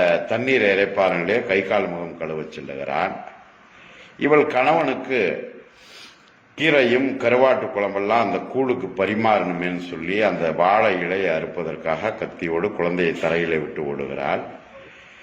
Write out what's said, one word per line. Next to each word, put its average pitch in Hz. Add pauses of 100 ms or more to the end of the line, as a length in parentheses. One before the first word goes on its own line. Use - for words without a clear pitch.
(280)
தண்ணீரை 117
இறைப்பாரனிலே 95
கை 95
கால் 98
முகம் 85
கழுவச் 78
செல்லுகிறான். 69 (1040)
இவள் 147
கணவனுக்கு 131 (1400)
கீரையும் 135
கருவாட்டு 123
குழம்பெல்லாம் 101
அந்த 98
கூழுக்கு 123
பரிமாறணுமேன்னு 90
சொல்லி 90
அந்த 82
வாழை 98
இலையை 90
அறுப்பதற்காக 80
கத்தியோடு 82
குழந்தையை 87
தரையிலே 82
விட்டு 76
ஓடுகிறாள். 69 (840)